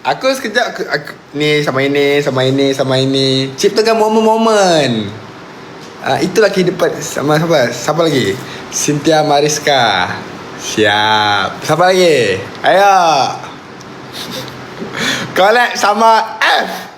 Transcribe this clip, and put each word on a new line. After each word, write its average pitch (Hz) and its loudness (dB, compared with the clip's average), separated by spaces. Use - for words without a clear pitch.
Aku 165 -2
sekejap, 240 -2
aku, - -8
aku, 147 -6
ni 151 2
sama 139 0
ini, 143 2
sama 131 0
ini, 135 2
sama 131 0
ini. 135 0
Ciptakan 220 2
momen-momen. 214 2
Ah, 131 0
itulah 202 2
kehidupan. 180 0
Sama 147 -2
siapa? 156 2
Siapa 151 -2
lagi? 110 0
Cynthia 151 2
Mariska. 143 2
Siap. 104 0
Siapa 175 2
lagi? 135 2
Ayo. 190 6
Collab 214 2
sama 226 2
F. 302 0